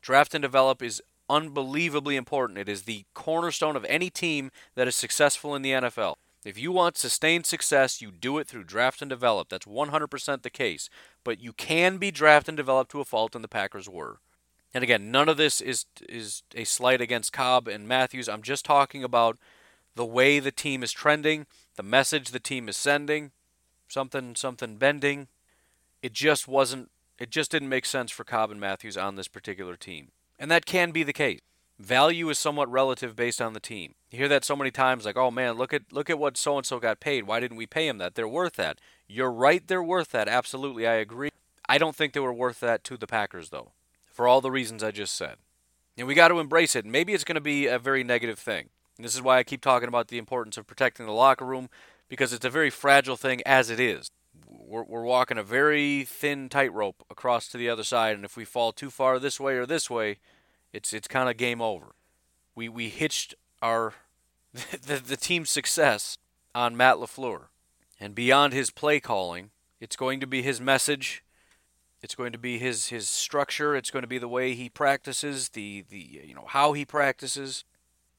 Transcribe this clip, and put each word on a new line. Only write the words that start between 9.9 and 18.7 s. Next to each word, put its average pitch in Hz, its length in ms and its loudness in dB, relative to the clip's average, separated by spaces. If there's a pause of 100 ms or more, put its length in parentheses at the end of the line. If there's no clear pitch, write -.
percent 135 340 -6
the 120 80 -8
case. 98 400 -4 (320)
But 113 180 -4
you 117 120 -14
can 175 440 0
be 196 140 -2
draft 151 360 6
and 160 80 -8
develop 131 340 2
to 143 100 -8
a 143 40 -4
fault, 113 300 -2
and 113 100 -12
the 113 40 -14
Packers 101 420 -8
were. 76 300 -12 (520)
And 127 120 -4
again, 110 260 2
none 135 180 4
of 156 100 4
this 147 220 2
is, - 280 -6 (200)
is 110 360 -12 (100)
a 117 120 -8
slight 123 360 2
against 117 320 -2
Cobb 127 340 2
and 104 200 -10
Matthews. 127 420 0
I'm 107 140 -6
just 135 200 -6
talking 139 400 2